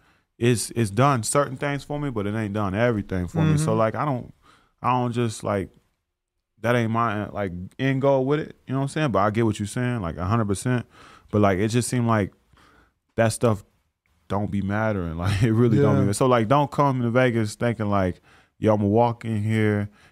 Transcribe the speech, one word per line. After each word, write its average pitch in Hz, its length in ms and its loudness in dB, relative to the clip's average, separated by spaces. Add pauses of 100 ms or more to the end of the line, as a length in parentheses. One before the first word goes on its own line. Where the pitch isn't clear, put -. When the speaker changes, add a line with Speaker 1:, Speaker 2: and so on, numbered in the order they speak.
(380)
Speaker 1:
it's, 117 340 0
it's 113 180 -2
done 123 340 2
certain 139 340 -2
things 143 260 -6
for 147 160 -8
me, 143 100 -6
but 107 180 -4
it 104 80 -4
ain't 107 180 -4
done 101 220 -4
everything 101 520 0
for 160 160 -2
me. 156 140 2
So, 156 140 -2
Speaker 2:
Mm-hmm. 110 80 0
Speaker 1:
like, 110 160 0
I 120 100 -4
don't, 123 280 -6 (480)
I 120 180 2
don't 123 120 0
just, 117 320 -2
like, 101 260 -2 (920)
that 117 140 0
ain't 113 160 0
my, 113 380 -2
like, 98 220 -6 (260)
end 135 240 -2
goal 135 240 2
with 147 140 0
it, - 160 -10 (120)
you 123 60 -6
know 135 60 -2
what 139 40 -2
I'm 135 60 -4
saying? 147 220 -2
But 95 80 2
I 104 100 4
get 113 160 2
what 104 140 0
you're 104 80 -4
saying, 123 340 -4
like, 82 160 -6
a 87 80 -4
hundred 110 220 2
percent. 117 380 -2 (460)
But, 107 100 2
like, 98 180 4
it 107 80 2
just 117 220 0
seemed 120 180 0
like 107 260 0 (840)
that 113 140 2
stuff 110 340 0 (640)
don't 98 240 -4
be 101 100 -2
mattering. 98 560 -2
<laughs> - 0 -
Like, 95 260 -2
it 113 100 4
really 110 240 4
don't 101 240 4
Speaker 2:
Yeah. 98 60 2
Speaker 1:
be. 101 60 0
So, 139 120 0
like, 120 220 4
don't 139 240 2
come 135 300 0
to 120 100 0
Vegas 117 440 2
thinking, 113 340 -2
like, 95 320 0 (380)
"Yo, 107 140 4
I'ma 104 120 2
walk 113 380 2
in 110 200 -2
here, 107 460 0 (220)